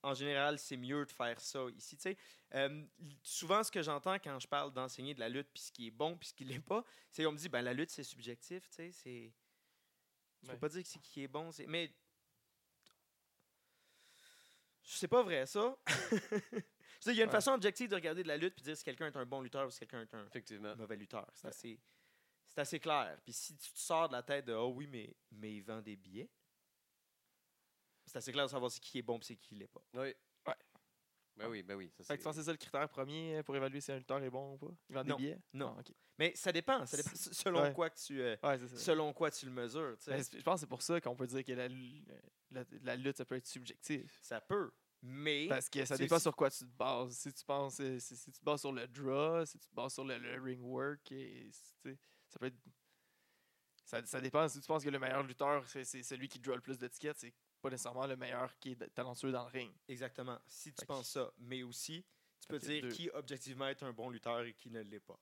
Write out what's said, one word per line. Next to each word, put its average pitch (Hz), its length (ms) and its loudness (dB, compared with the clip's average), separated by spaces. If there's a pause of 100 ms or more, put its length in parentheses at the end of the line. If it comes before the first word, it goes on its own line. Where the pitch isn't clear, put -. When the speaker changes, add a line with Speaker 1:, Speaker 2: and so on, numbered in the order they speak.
Speaker 1:
en 135 120 4
général, 143 440 4
c'est 139 180 -6
mieux 135 280 0
de 139 80 -10
faire 120 280 -2
ça 131 260 -2 (100)
ici. - 200 -14
Tu - 60 -14
sais, 185 140 0 (380)
euh, 139 140 6
l-, 147 540 -8
souvent, 196 420 4
ce - 80 0
que 185 100 2
j'entends 151 380 2
quand 139 180 -6
je - 100 -6
parle 143 240 2
d'enseigner 131 420 -4
de 117 60 -8
la 113 80 0
lutte, 135 240 -2
puis - 120 -12
ce - 80 -10
qui 117 160 -10
est - 20 -8
bon, 151 260 2
puis - 120 -12
ce - 60 -12
qui 135 100 -12
l'est 131 160 -4
pas, 214 240 0 (260)
c'est 160 140 0
qu'on 151 80 6
me 151 60 -6
dit, « 170 120 -4
Ben, 120 120 2
la 123 120 2
lutte, 151 160 0
c'est 139 140 -8
subjectif, 120 680 -10
tu - 60 -18
sais, 170 160 -12
c'est, 120 400 -12 (1120)
tu - 60 -16
Speaker 2:
Ouais. 127 60 -6
Speaker 1:
peux 127 60 -8
pas 151 80 2
dire 175 140 -4
que - 60 -10
c'est 156 140 -12
qui - 220 -10
est 135 40 -8
bon, 156 240 -6
c'est », 151 160 -12
mais 160 240 0 (3000)
c'est - 260 -2
pas 240 140 10
vrai, 156 240 4
ça. 233 300 2 (100)
<laughs> - 0 -
Je - 1200 0
veux - 20 6
dire, - 0 -
il 226 40 6
y 220 40 6
a 226 40 10
une 220 40 4
Speaker 2:
Ouais. 226 40 4
Speaker 1:
façon 214 200 8
objective 214 380 4
de 202 40 2
regarder 170 280 0
de 160 60 -2
la 151 80 2
lutte 170 180 2
puis 123 100 -18
dire 151 120 -4
si - 80 -12
quelqu'un 151 240 -4
est 143 80 -6
un 123 100 -2
bon 131 140 -2
lutteur 131 260 0
ou 127 40 -4
si - 100 -14
quelqu'un 117 220 -8
est 110 120 -12
un 104 120 -10
Speaker 3:
Effectivement. 107 500 -8
Speaker 1:
mauvais 110 200 -6
lutteur. 104 380 -8
C'est - 100 -18
Speaker 2:
Ouais. 151 60 -6
Speaker 1:
assez, - 300 -12 (680)
c'est - 120 -4
assez 170 200 0
clair. 131 440 2
Puis 120 80 -12
si - 240 -8
tu - 160 -10
te - 60 -10
sors 165 300 4
de 135 60 -2
la 123 80 0
tête 139 240 0
de, « 117 80 0
Ah 113 120 4
oui, 131 200 -2
mais, 123 280 -8 (180)
mais 107 240 -8
il 101 60 -8
vend 110 200 -6
des 104 140 -8
billets », 95 340 -12 (1800)
c'est - 120 -10
assez 120 140 -6
clair 143 140 4
de 123 40 -2
savoir 123 200 0
c'est - 100 -8
qui - 180 -6
est 120 40 -2
bon 117 160 0
et 113 60 -10
c'est 117 120 -12
qui - 180 -20
l'est 98 140 -12
pas. - 140 -20 (120)
Speaker 3:
Oui. 131 200 -4 (320)
Speaker 2:
Ouais. 143 80 0 (800)
Speaker 3:
Ben 107 120 -4
oui, 107 140 -4
ben 98 120 -6
oui, 92 160 -8
ça, - 140 -18
Speaker 2:
Fait 147 100 -2
que 143 40 -4
tu - 20 -8
Speaker 3:
c'est - 40 -10
Speaker 2:
penses 156 120 0
que 160 60 -4
c'est 147 40 -2
ça 165 60 0
le 156 60 -2
critère 143 300 0
premier 156 540 -2
pour 139 140 -2
évaluer 135 240 2
si 143 100 -6
un 135 80 -2
lutteur 135 240 0
est 131 80 0
bon 139 240 -6
ou 135 40 -14
pas ? 156 140 -8 (160)
Il - 60 -10
vend 131 80 0
des 131 80 0
Speaker 1:
Non. 147 60 4
Speaker 2:
billets ? 143 220 -2 (140)
Speaker 1:
Non. 135 240 -2
Speaker 2:
Ah, - 40 -12
ok. - 120 -16 (260)
Speaker 1:
Mais 170 180 6
ça 185 160 2
dépend. 170 340 4
Ça 151 100 -2
dépend 147 140 2
s-, - 220 -6
selon 175 300 6
Speaker 2:
Ouais. 143 120 8
Speaker 1:
quoi 165 160 2
que - 80 -16
tu, 139 240 -4
euh, 117 200 4
Speaker 2:
Ouais, 143 160 6
c'est 123 100 -6
ça. 123 100 -12
Speaker 1:
selon 156 340 6
quoi 156 200 4
tu - 140 -6
le 127 60 -8
mesures, 123 460 -2
tu - 60 -18
sais. 147 80 -6
Speaker 2:
Ben, 135 100 2
c'est, 117 160 -6
je 135 60 -12
pense 170 100 8
que 170 60 2
c'est 147 80 -6
pour 127 140 -4
ça 170 180 4
qu'on 123 160 0
peut 131 100 0
dire 131 180 0
que 131 80 -2
la 123 140 0
lu-, 131 380 -8 (460)
la, 127 140 -6 (180)
la 123 140 0
lutte, 135 200 0
ça 131 80 -4
peut 131 100 -2
être 127 140 -4
subjectif. - 760 -6
Speaker 1:
Ça 113 180 -4
peut, 190 300 0 (320)
mais 147 460 0
Speaker 2:
Parce 131 200 4
que 135 160 2
ça 135 120 2
Speaker 1:
c'est 135 80 6
Speaker 2:
dépend 165 120 8
Speaker 1:
aussi 160 60 8
Speaker 2:
sur 156 140 4
quoi 139 140 8
tu - 100 -8
te 127 40 -10 (120)
bases. 123 400 2
Si 139 160 -4
tu - 120 -12
penses, 139 320 2
si, 131 240 0
si, 123 160 -10
si - 140 -14
tu - 80 -18
te - 60 -20
bases 147 160 6
sur 139 120 0
le 127 140 -2
draw, 143 580 4
si - 140 -8
tu - 80 -20
te - 80 -20
bases 123 200 0
sur 135 100 -4
le, 127 140 -2
le 123 220 -4
ring 127 220 -4
work, 131 480 -2
et, 127 400 -10 (320)
tu 131 80 -6
sais, 135 80 -12 (300)
ça - 100 -16
peut 127 80 -2
être, 123 120 -4 (1300)
ça, 117 220 -4
ça 131 140 -4
dépend. 143 280 4
Si 143 120 -4
tu 131 80 -14
penses 156 160 2
que 143 60 2
le 139 100 0
meilleur 131 240 2
lutteur, 139 440 2
c'est, 135 160 -6
c'est 123 200 -8
celui 131 240 -6
qui 131 100 -10
draw 123 160 0
le 123 60 -2
plus 131 180 -4
de 123 80 -4
tickets, 147 320 -4
c'est 120 160 -12 (260)
pas 135 100 -2
nécessairement 127 360 -2
le 131 100 0
meilleur 127 420 -4
qui 131 140 -6
est 120 40 -6
d-, 120 140 -8
talentueux 127 420 -2
dans 123 120 0
le 123 60 -10
ring. 123 220 -6 (160)
Speaker 1:
Exactement. 123 580 -6
Si - 240 -12
tu 135 100 -14
Speaker 2:
Fait - 60 -10
que 147 60 -4
Speaker 1:
penses 131 160 -2
ça, 131 300 0
mais 127 240 -6
aussi, 156 420 -6 (360)
tu - 80 -18
peux 156 100 -2
Speaker 2:
Fait - 80 -6
qu'il 147 80 0
y 151 40 2
a - 40 0
Speaker 1:
dire 123 80 -2
Speaker 2:
deux. 113 40 -2
Speaker 1:
qui 170 160 -2
objectivement 135 580 -4
est 139 140 -4
un 131 100 -4
bon 113 180 -6
lutteur 117 320 0
et 117 100 -6
qui - 180 -16
ne 113 120 -6
l'est 104 180 -10
pas. - 220 -20